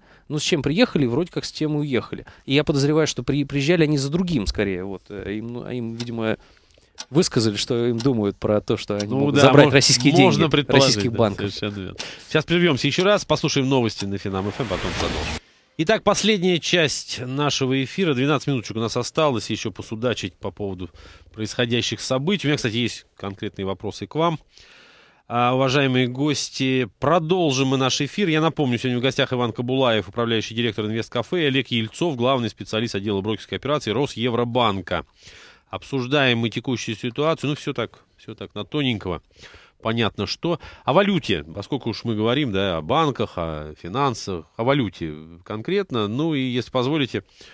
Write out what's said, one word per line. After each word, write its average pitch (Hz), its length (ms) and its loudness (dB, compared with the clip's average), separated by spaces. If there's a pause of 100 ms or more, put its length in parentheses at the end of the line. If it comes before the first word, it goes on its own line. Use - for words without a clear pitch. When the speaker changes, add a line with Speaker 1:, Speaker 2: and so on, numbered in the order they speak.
(300)
Speaker 1:
ну 147 100 -4
с - 40 -6
чем 151 180 0
приехали, 151 440 2
вроде 135 260 -2
как 147 120 -6
с - 80 -8
тем 156 220 -2
и 147 60 0
уехали. 131 460 -2 (200)
И 135 80 -2
я 147 100 4
подозреваю, 151 440 2
что - 160 -4
при-, 139 200 0
приезжали 143 400 2
они 151 140 2
за 139 120 0
другим 165 380 0
скорее. 95 380 -2
Вот, 98 240 -10
э, 98 300 -8
им, 113 80 -8
ну, 120 180 -10
а 101 80 -8
им, 117 220 -6
видимо, 117 420 -4 (720)
высказали, 120 480 2
что 120 300 0
им 117 100 0
думают 110 400 2
про 104 240 2
то, 113 160 0
что - 180 -4
они 104 120 -4
Speaker 2:
Ну 127 120 -2
Speaker 1:
могут 143 160 2
Speaker 2:
да, 143 60 6
Speaker 1:
забрать 131 240 10
Speaker 2:
мо-, 143 60 4
Speaker 1:
российские 135 420 4
Speaker 2:
можно - 300 6
Speaker 1:
деньги 151 80 0
Speaker 2:
предположить, 135 380 6
Speaker 1:
российских 104 220 0
Speaker 2:
да, 101 60 -6
Speaker 1:
банков. 101 360 0
Speaker 2:
совершенно 101 300 -6
верно. 92 140 -12 (320)
Сейчас 156 160 2
прервёмся 165 420 2
ещё 160 160 0
раз, 202 220 4
послушаем 143 420 0
новости 120 380 2
на 98 120 -4
Финам 95 300 -4
Ф 101 140 -6
М, 120 60 -4
потом 92 320 -4
продолжим. 78 420 -4 (340)
Итак, 214 280 0
последняя 185 560 2
часть - 640 0
нашего 135 580 0
эфира. 165 300 0
Двенадцать 135 340 0
минуточек 113 300 -4
у - 20 -4
нас 113 160 -2
осталось 127 540 0
ещё 107 220 -4
посудачить 110 640 -4
по 98 160 -8
поводу 92 400 -8 (420)
происходящих 113 680 -2
событий. 139 460 -2
У 139 40 0
меня, 147 80 2
кстати, 107 180 -2
есть 117 320 -4 (100)
конкретные 98 480 -8
вопросы 95 400 -6
к - 80 -16
вам. 160 240 0 (920)
А, 120 280 2
уважаемые 131 520 2
гости, 131 800 -2 (120)
продолжим 156 720 2
мы 135 80 2
наш 131 240 2
эфир. 180 260 -2
Я 156 120 2
напомню, 147 380 2
сегодня 123 220 0
в - 20 -4
гостях 131 320 0
Иван 120 180 0
Кабулаев, 123 560 2
управляющий 113 460 -2
директор 117 320 -2
Инвесткафе, 113 580 -2
и - 40 2
Олег 135 220 0
Ельцов, 123 480 -2
главный 120 320 2
специалист 110 440 -4
отдела 101 280 -2
брокерской 98 360 -4
операции 139 340 -4
Росевробанка. 117 1120 -2 (640)
Обсуждаем 127 680 0
мы 117 120 0
текущую 117 460 -6
ситуацию. 143 540 -4
Ну, 147 60 -2
всё - 180 -8
так, - 300 -8 (140)
всё - 180 -16
так - 180 -14
на 104 100 -8
тоненького. 107 600 -4 (580)
Понятно, 110 460 0
что. - 320 -4 (260)
О 127 80 2
валюте, 165 500 2
поскольку 101 460 -6
уж - 140 -6
мы 117 120 -2
говорим, 117 360 0
да, 95 260 0
о 78 40 -4
банках, 123 560 0
о 78 440 -6
финансах, 101 640 -4 (100)
о 113 80 -4
валюте 117 500 -2 (300)
конкретно. 117 640 -4
Ну 147 280 -2
и, 131 60 -2
если 123 300 -4
позволите, 131 520 -2 (300)